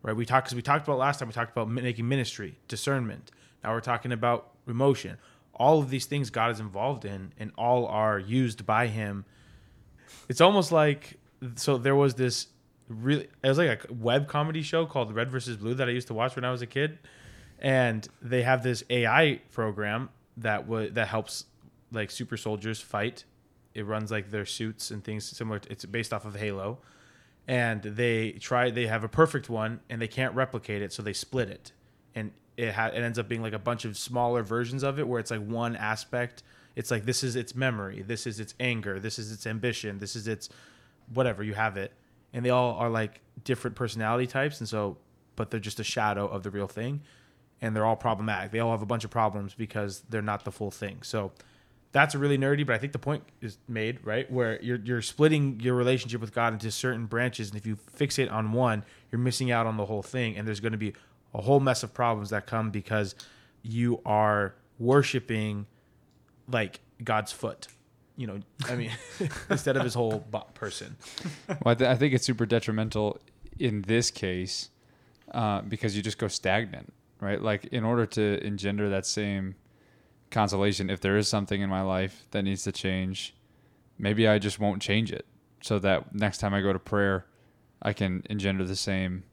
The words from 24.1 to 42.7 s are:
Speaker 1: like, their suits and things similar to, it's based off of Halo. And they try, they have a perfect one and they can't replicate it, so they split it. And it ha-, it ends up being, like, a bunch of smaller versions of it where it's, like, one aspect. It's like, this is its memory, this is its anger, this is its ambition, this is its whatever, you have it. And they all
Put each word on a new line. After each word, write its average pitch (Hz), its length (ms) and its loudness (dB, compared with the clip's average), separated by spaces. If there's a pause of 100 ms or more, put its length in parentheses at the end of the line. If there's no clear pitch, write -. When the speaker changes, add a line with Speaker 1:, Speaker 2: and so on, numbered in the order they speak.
Speaker 1:
like, 101 200 -4
their 104 140 -4
suits - 440 -6
and 107 140 -8
things 107 220 -6
similar 110 340 -6
to, - 120 -14
it's - 140 -12
based 113 260 -4
off 107 140 -4
of 101 100 -10
Halo. 101 440 -4 (680)
And 117 340 0
they 110 520 0
try, 123 380 0
they 117 160 -2
have 110 160 0
a 110 60 -6
perfect 156 400 4
one 113 300 -2 (100)
and 117 120 -6
they 113 60 -2
can't 131 260 -2
replicate 113 480 -2
it, 101 100 -4
so 107 120 -10
they 101 100 -4
split 117 360 -4
it. - 220 -16 (440)
And 110 160 -6 (260)
it 113 160 -2
ha-, 113 140 0
it 117 140 -2
ends 117 180 -2
up 104 100 -4
being, 113 140 -2
like, 107 100 -4
a 107 60 -6
bunch 117 260 -2
of 104 100 -6
smaller 120 460 0
versions 120 420 -2
of 139 140 -2
it 147 100 -2
where 123 120 0
it's, 110 120 -6
like, 107 140 -4
one 117 300 -2
aspect. 110 640 -4 (340)
It's 120 140 -6
like, 110 160 0
this 123 180 0
is 123 120 -2
its 123 200 -6
memory, 104 460 -2
this 107 240 -6
is 110 140 -6
its 107 200 -12
anger, 107 400 -2
this 107 200 -6
is 110 120 -10
its 107 140 -12
ambition, 110 540 -4
this 104 160 -8
is 110 120 -6
its 110 220 -6 (640)
whatever, 113 300 2
you 107 100 -4
have 104 240 0
it. 98 160 -6 (400)
And 123 120 -4
they 123 40 4
all 123 260 4